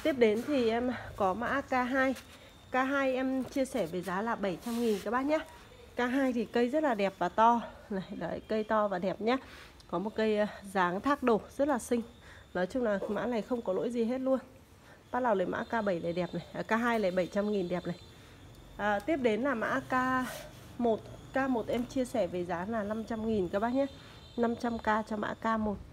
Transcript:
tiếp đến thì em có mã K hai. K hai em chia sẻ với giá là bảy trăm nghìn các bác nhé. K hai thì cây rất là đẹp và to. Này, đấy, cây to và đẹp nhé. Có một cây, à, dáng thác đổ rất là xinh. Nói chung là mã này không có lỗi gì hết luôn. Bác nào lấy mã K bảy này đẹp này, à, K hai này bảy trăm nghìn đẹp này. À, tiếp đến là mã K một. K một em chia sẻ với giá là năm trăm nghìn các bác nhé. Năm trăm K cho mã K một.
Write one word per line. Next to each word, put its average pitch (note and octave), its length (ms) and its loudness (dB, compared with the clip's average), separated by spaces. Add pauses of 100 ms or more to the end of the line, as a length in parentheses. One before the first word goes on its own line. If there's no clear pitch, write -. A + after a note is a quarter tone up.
tiếp D4 160 2
đến A3+ 280 6
thì B3+ 240 4
em A#3+ 220 0 (240)
có F#3+ 180 2
mã A#3+ 260 -2
K C4+ 100 -6
hai. C4 440 2 (560)
K - 40 -6
hai C4 400 2
em C4 300 0
chia C4+ 200 0
sẻ A3 220 -2
với F3 140 -4
giá F#3 220 -2
là A3+ 120 0
bảy G3 300 -2
trăm A#3 160 -2
nghìn A3 240 2
các G3+ 60 -4
bác C4 160 0
nhé. D4+ 120 4 (580)
K - 20 -18
hai B3+ 340 2
thì A#3 120 0
cây A#3+ 240 2
rất D4+ 140 2
là C4+ 120 4
đẹp G3 240 0
và F3 100 0
to. A#3 320 6 (300)
Này, F#3+ 200 -2
đấy, F3 380 -6
cây A3 160 0
to G#3+ 240 2
và F#3 100 -2
đẹp F#3 220 -2
nhé. A3+ 160 2 (540)
Có F3 80 0
một G#3 160 -4
cây, A3 240 2
à, G#3 80 4 (260)
dáng F#3 280 2
thác C#4 220 0
đổ A#3 180 4 (160)
rất C#4+ 120 2
là C4 100 2
xinh. A#3 240 0 (520)
Nói F#3 120 0
chung B3 160 -2
là G#3 160 2 (100)
mã G3+ 180 -2
này A#3 160 -2
không A#3 200 -4
có F#3 100 -2
lỗi G#3+ 180 0
gì A#3 140 0
hết B3 160 -2
luôn. C4 180 2 (720)
Bác B3 100 -2
nào A#3 140 4
lấy F#3 120 2
mã G#3+ 180 -2
K A3+ 200 -2
bảy F3+ 160 0
này E3+ 120 -2
đẹp F3 220 -2
này, E3+ 180 -6
à, F3 100 -6
K - 80 -4
hai A#3 280 2
này G3 120 2
bảy F3+ 160 0
trăm G#3 260 -2
nghìn F#3+ 160 0
đẹp F3 180 -4
này. E3+ 100 -4 (800)
À, G3+ 220 0
tiếp D#4+ 180 0
đến A#3 260 2
là C#4 120 2
mã A3+ 260 -2
K C4 140 -4 (840)
một. A#3 220 2 (340)
K C4+ 160 2
một A#3 160 0
em A#3 180 0
chia B3+ 200 -2
sẻ A3 220 0
với F3 180 -2
giá F3 240 -4
là A3+ 140 -2
năm G#3+ 220 -4
trăm A3 240 -4
nghìn G3+ 200 2
các G3+ 100 -2
bác A#3 160 0
nhé. C#4 120 2 (500)
Năm A#3 200 2
trăm A#3 220 -4
K - 80 -4 (220)
cho G#3+ 80 -4
mã G#3 180 -4
K A3+ 260 0
một. G#3 160 -2 (160)